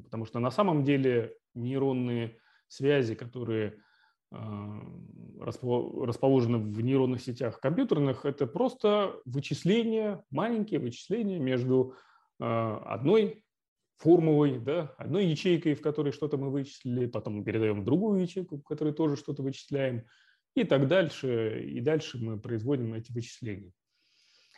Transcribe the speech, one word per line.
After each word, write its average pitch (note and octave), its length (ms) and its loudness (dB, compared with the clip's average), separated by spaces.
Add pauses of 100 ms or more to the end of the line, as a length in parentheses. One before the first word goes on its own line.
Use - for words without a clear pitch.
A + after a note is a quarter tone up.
потому A2+ 200 -8
что A#2+ 140 -6
на B2 120 2
самом E3+ 320 4
деле C3 520 2 (200)
нейронные B2 800 -2 (300)
связи, C3+ 480 2
которые, A#2 640 -4 (520)
э, - 40 -16 (1040)
распо-, A#2+ 640 -4
расположены A#2+ 540 4
в G#2+ 220 -4
нейронных B2+ 400 2
сетях B2 400 -6
компьютерных, D3 640 2
это C3+ 220 0
просто G#3 680 0 (100)
вычисления, G#3 1080 0
маленькие G#3 500 -2
вычисления F#3+ 580 -4
между, B2+ 560 2 (440)
э, B2 60 -4
одной A#2 960 0 (540)
формулой, D3+ 640 6
да, D3 400 -4
одной F#3 280 0
ячейкой, D#3+ 480 2
в - 60 -14
которой D3 320 0
что-то D3 240 -4
мы C3+ 140 -2
вычислили, B2+ 560 -4
потом A2 320 -6
мы G2+ 60 -6
передаём G#2+ 360 2
в F#2+ 40 -4
другую F#3 360 2
ячейку, F3 360 -4
в C#3+ 60 -12
которой D3+ 300 -2
тоже D3+ 240 0
что-то C#3 260 -8
вычисляем, C3+ 640 -4 (500)
и B3+ 100 2
так C#3 220 4
дальше. B2 800 0
И C3+ 160 -6
дальше D3 380 -2
мы A2+ 200 -6
производим A#2 560 -4
эти A2+ 180 -12
вычисления. G#2 580 -10 (880)